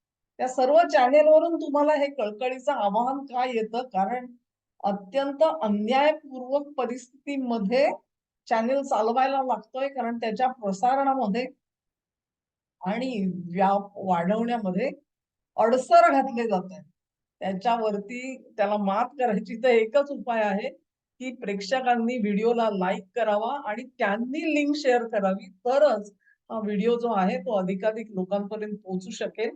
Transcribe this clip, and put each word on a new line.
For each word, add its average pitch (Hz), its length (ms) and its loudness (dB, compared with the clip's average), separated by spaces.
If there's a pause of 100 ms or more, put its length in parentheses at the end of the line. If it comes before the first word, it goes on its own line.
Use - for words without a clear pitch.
(380)
त्या 254 100 -2
सर्व 262 300 4 (160)
चॅनेलवरून 302 680 6
तुम्हाला 294 320 2
हे 285 140 2
कळकळीचं 254 640 -4
आवाहन 247 540 0
का 254 200 -2
येतं? 226 380 -4
कारण 247 440 -4 (560)
अत्यंत 269 600 -2 (180)
अन्यायपूर्वक 262 1120 0
परिस्थितीमध्ये 247 1160 -2 (600)
चॅनेल 233 320 0
चालवायला 262 560 0
लागतोय, 262 500 -4
कारण 240 300 -4
त्याच्या 233 300 -2
प्रसारणामध्ये 254 1000 0 (1400)
आणि 214 460 -4 (220)
व्याप 196 420 2
वाढवण्यामध्ये 202 960 -2 (680)
अडसर 269 540 6
घातले 233 360 0
जात 185 240 -2
आहे. - 220 -20 (460)
त्याच्यावरती 220 1160 -4
त्याला 208 200 0
मात 202 280 0
करायची 226 580 -4
तर 254 60 4
एकच 233 400 2
उपाय 226 340 -4
आहे 208 260 -2 (500)
की 247 160 -10
प्रेक्षकांनी 240 840 -2
व्हिडिओला 220 520 0
लाईक 190 340 -2 (120)
करावा 226 540 -2
आणि 220 140 -6
त्यांनी 254 720 -2
लिंक 294 200 2
शेअर 240 320 2
करावी, 196 420 -2
तरच 247 640 2 (400)
हा 226 80 -6
व्हिडिओ 208 380 0
जो 233 160 -2
आहे 196 240 0
तो 180 200 -2
अधिकाधिक 214 540 -2
लोकांपर्यंत 202 640 -6
पोहोचू 185 320 -8
शकेल. - 460 -6